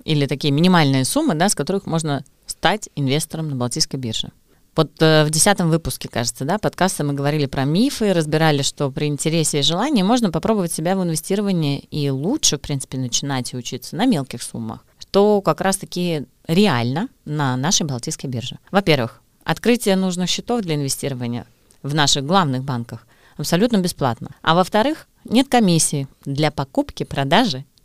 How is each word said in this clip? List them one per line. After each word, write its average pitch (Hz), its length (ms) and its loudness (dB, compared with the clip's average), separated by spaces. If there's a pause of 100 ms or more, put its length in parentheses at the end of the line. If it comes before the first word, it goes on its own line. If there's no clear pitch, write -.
или 147 220 0
такие 143 260 -2
минимальные 147 500 4
суммы, 277 320 0
да, 175 140 2
с - 60 0
которых 185 320 -4
можно 156 360 -2 (220)
стать - 500 -2
инвестором 151 540 -2
на 139 60 -6
Балтийской 131 440 -4
бирже. 117 300 -6 (460)
Вот, 156 240 2
э, 156 240 6
в 151 60 2
десятом 175 400 2
выпуске, 165 400 -2
кажется, - 340 -4
да, 170 140 0
подкаста 175 480 -2
мы 143 80 -2
говорили 143 320 0
про 139 180 -4
мифы, 202 500 2
разбирали, 156 480 2
что 139 300 -2
при 151 140 -4
интересе 151 540 0
и 139 40 2
желании 190 400 2
можно 220 280 2
попробовать 175 420 0
себя 175 240 -2
в 185 60 0
инвестировании 170 760 -2 (120)
и 143 180 -2
лучше, 151 480 0
в - 20 -12
принципе, 135 380 -6
начинать 131 560 -4
и 127 40 -8
учиться 127 380 -10
на 190 100 0
мелких 139 380 -2
суммах, 117 420 -10 (140)
что 202 420 2
как 165 200 0
раз-таки 175 640 -2 (200)
реально 165 640 2 (160)
на 147 320 -2
нашей 151 300 0
Балтийской 135 440 -6
бирже. 120 280 -8 (120)
Во-первых, 156 520 0 (240)
открытие 214 500 2
нужных 180 340 -2
счетов 233 320 -4
для 160 140 -4
инвестирования 131 680 -6 (360)
в 143 140 -6
наших 143 300 2
главных 143 380 0
банках 120 440 -8 (300)
абсолютно 196 400 0
бесплатно. 143 540 -2 (100)
А 165 140 2
во-вторых, 214 520 0 (160)
нет 262 240 2
комиссии 165 600 2 (180)
для 147 260 0
покупки, 151 540 -4
продажи 143 580 2 (220)